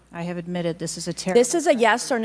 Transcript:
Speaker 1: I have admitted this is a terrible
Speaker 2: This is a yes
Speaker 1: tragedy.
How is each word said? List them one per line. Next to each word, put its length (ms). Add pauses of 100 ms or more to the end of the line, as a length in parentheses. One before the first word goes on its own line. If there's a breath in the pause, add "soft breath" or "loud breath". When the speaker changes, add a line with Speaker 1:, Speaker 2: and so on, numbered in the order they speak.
(120)
Speaker 1:
I 100
have 140
admitted 420
this 180
is 120
a 40
terrible 280
Speaker 2:
This 140
is 120
a 80
yes 340
Speaker 1:
tragedy. 60 (100)